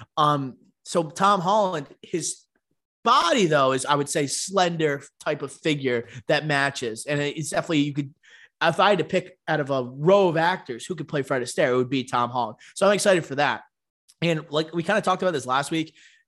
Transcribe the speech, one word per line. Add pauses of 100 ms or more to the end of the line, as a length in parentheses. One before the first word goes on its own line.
(160)
Um, (280)
so
Tom
Holland, (160)
his (640)
body,
though,
is,
I
would
say,
slender (240)
type
of
figure (180)
that
matches.
And
it's
definitely,
you
could, (460)
if
I
had
to
pick
out
of
a
row
of
actors
who
could
play
Fred
Astaire,
it
would
be
Tom
Holland. (160)
So
I'm
excited
for
that. (600)
And
like
we
kinda
talked
about
this
last
week, (320)